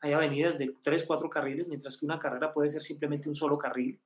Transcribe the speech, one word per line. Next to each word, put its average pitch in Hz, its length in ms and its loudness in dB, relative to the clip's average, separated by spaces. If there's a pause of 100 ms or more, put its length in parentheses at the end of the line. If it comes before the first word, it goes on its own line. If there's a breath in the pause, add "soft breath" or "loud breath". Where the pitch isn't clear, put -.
Hay 147 120 0
avenidas 151 440 4
de 131 160 -2 (100)
tres, 156 220 2
cuatro 160 240 0
carriles, 147 400 -2
mientras 143 300 -8
que 151 80 -4
una 151 120 0
carrera 147 340 -2
puede 147 180 4
ser 156 100 -4
simplemente 147 480 -4
un 147 60 -2
solo 147 240 2
carril. 127 480 -2